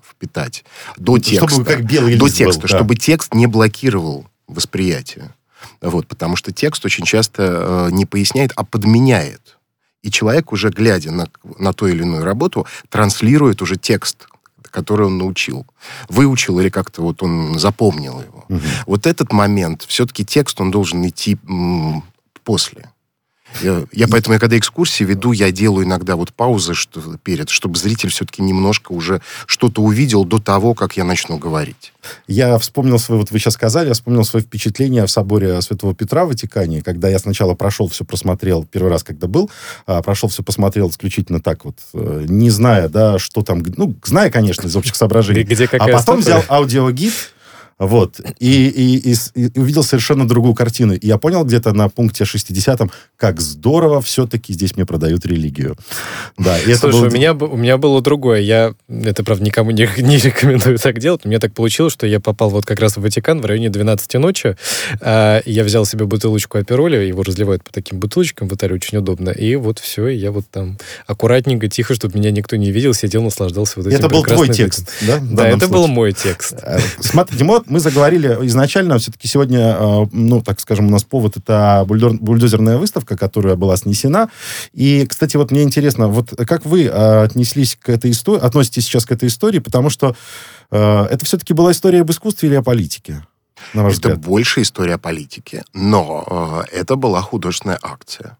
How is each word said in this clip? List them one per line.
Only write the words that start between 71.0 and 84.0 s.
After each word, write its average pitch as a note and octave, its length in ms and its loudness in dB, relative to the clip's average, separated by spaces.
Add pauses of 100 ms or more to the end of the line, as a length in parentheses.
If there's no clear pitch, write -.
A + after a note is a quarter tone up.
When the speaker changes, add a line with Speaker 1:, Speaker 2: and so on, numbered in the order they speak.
Speaker 3:
аккуратненько, A#2 640 0
тихо, A#2+ 260 -2
чтобы G#2+ 240 -4
меня G#2+ 140 2
никто G#2 240 -2
не G2+ 160 0
видел, B2 220 2
сидел, A2 280 -2
наслаждался G2+ 540 -4
вот F#2 100 -6
Speaker 2:
И G2+ 40 0
Speaker 3:
этим C3+ 100 4
Speaker 2:
это D#3+ 80 2
был D3+ 160 4
твой B2 240 4
Speaker 3:
прекрасным A#2 80 2 (100)
Speaker 2:
текст, F#2 340 -6
Speaker 3:
видом. A2 140 2
Speaker 2:
да, D3+ 40 0
в C3 120 -4
Speaker 3:
Да, A2 140 2
Speaker 2:
данном A2+ 140 4
Speaker 3:
это F#3 100 2
был F#3 140 4
Speaker 2:
случае? D3+ 120 2
Speaker 3:
мой A2 180 2
текст. - 480 -6
Speaker 2:
Э, E2 200 -4 (200)
смотрите, C3+ 440 0
мы G3 100 4
вот, A#3 140 2
мы E3 120 0
заговорили D3+ 480 4 (180)
изначально, C3+ 520 2
все-таки A2+ 300 -4
сегодня, B2 500 2
э, G#2 340 2
ну, A#2 300 2
так G2+ 180 -4
скажем, G#2 260 0
у G2+ 40 4
нас G2+ 140 4
повод — A2 320 -2
это G2+ 500 2
бульдор-, A2 320 2
бульдозерная A2+ 600 2
выставка, D3 380 -2
которая G2 400 0
была F#2 200 2
снесена. C#3 540 0 (420)